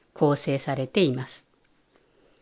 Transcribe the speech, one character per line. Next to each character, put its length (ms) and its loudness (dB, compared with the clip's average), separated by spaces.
構 220 4
成 220 -2
さ 160 -6
れ 120 -4
て 160 0
い 120 4
ま 120 -6
す。 200 -16